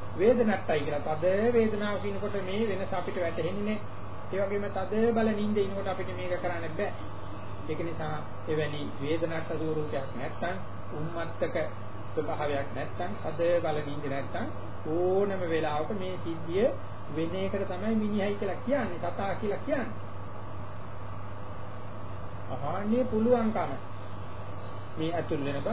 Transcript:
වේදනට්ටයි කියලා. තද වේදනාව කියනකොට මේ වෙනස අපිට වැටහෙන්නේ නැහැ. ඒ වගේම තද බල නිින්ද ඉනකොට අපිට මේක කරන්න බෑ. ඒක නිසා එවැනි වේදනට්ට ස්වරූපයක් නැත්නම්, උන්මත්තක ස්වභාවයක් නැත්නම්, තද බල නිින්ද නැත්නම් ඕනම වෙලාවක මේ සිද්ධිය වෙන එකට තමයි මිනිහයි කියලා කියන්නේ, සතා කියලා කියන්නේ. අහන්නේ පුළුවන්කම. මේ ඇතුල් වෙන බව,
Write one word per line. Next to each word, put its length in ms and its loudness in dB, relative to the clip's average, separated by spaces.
වේදනට්ටයි 640 4
කියලා. 280 0
තද 180 2
වේදනාව 500 4
කියනකොට 420 -2
මේ 260 0
වෙනස 260 0
අපිට 240 -2
වැටහෙන්නේ 460 0
නැහැ. 160 0
ඒ 100 0
වගේම 300 0
තද 240 -2
බල 220 4
නිින්ද 260 0
ඉනකොට 300 2
අපිට 240 -2
මේක 260 -2
කරන්න 340 -2
බෑ. 200 0
ඒක 160 -2
නිසා 360 -2
එවැනි 380 0
වේදනට්ට 560 0
ස්වරූපයක් 600 0
නැත්නම්, 440 -2
උන්මත්තක 640 0
ස්වභාවයක් 640 0
නැත්නම්, 480 -2
තද 220 -2
බල 240 2
නිින්ද 240 -2
නැත්නම් 420 -2
ඕනම 560 4
වෙලාවක 480 2
මේ 260 -2
සිද්ධිය 480 2
වෙන 260 0
එකට 300 0
තමයි 300 0
මිනිහයි 400 2
කියලා 240 -2
කියන්නේ, 420 0
සතා 320 0
කියලා 280 0
කියන්නේ. 420 -2
අහන්නේ 440 2
පුළුවන්කම. 680 4
මේ 200 -2
ඇතුල් 300 0
වෙන 160 0
බව, 160 -2